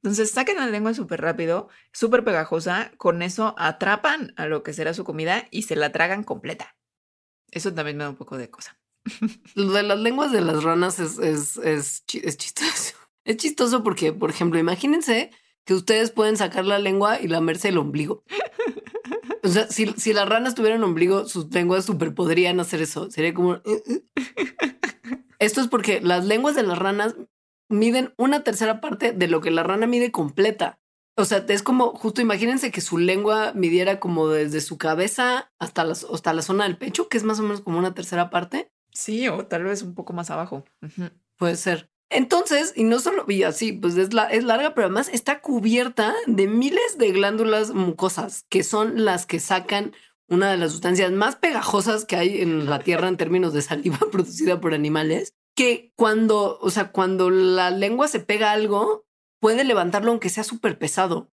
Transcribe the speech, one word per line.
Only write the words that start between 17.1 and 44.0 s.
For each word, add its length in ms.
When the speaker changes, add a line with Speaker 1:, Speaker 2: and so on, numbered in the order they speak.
Speaker 2:
y 60
lamerse 440
el 80
ombligo. 440
O 60
sea, 200
si, 180
si 160
las 160
ranas 260
tuvieran 300
ombligo, 420
sus 260
lenguas 320
súper 300
podrían 460
hacer 220
eso. 280
Sería 240
como, 200
"Eh, 340
eh". 160
Esto 220
es 80
porque 320
las 240
lenguas 300
de 80
las 160
ranas 360
miden 480
una 260
tercera 380
parte 320
de 160
lo 120
que 100
la 120
rana 240
mide 240
completa. 680
O 80
sea, 240
es 140
como, 320
justo 260
imagínense 500
que 100
su 180
lengua 560
midiera 460
como 280
desde 320
su 180
cabeza 800
hasta 260
la, 80
hasta 400
la 100
zona 220
del 140
pecho, 300
que 80
es 80
más 160
o 20
menos 200
como 160
una 160
tercera 360
parte. 400
Speaker 1:
Sí, 360
o 180
tal 180
vez 180
un 120
poco 180
más 180
abajo. 340
Ujú. 280
Speaker 2:
Puede 200
ser. 340
Entonces, 680
y 80
no 160
solo, 280
y 140
así, 300
pues 240
es 180